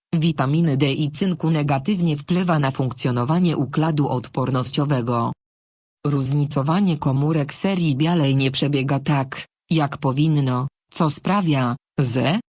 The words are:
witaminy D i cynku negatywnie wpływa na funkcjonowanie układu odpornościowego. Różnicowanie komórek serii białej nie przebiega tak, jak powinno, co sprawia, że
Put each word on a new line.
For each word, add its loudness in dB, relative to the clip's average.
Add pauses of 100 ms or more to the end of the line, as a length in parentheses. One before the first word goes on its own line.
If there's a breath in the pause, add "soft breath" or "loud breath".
(140)
witaminy 2
D 2
i -2
cynku -2
negatywnie 0
wpływa 0
na 0
funkcjonowanie 0
układu 0
odpornościowego. -2 (760)
Różnicowanie 0
komórek 0
serii 0
białej 2
nie 2
przebiega 0
tak, -2 (240)
jak 0
powinno, 0 (240)
co 0
sprawia, 0 (240)
że 0 (180)